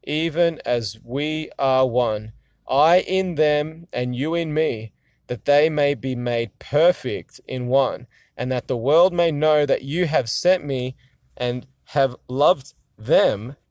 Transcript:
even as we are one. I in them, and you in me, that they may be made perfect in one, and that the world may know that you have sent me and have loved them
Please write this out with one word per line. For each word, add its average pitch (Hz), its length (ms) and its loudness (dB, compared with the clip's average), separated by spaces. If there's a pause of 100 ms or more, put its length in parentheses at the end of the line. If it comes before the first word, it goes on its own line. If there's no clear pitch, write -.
even 160 600 -2
as 117 400 -2
we 151 540 -4
are 131 280 2
one. 113 460 -2 (340)
I 160 340 4
in 185 340 -2
them, 156 580 0
and 123 240 -4
you 151 180 -2
in 160 200 -2
me, 127 380 -2 (340)
that - 180 -8
they 147 240 4
may 147 240 0
be 131 220 -4
made 120 440 -4
perfect 135 880 0
in 127 200 -6
one, 123 400 0 (320)
and 127 120 -4
that 127 180 -4
the 131 80 -2 (120)
world 170 240 4
may 170 180 2
know 151 360 2
that 131 160 0
you 160 240 -2
have 139 240 -2
sent - 340 0
me 127 320 -4 (400)
and 123 300 -6 (220)
have 135 280 0 (100)
loved 143 460 0 (240)
them 123 600 0 (140)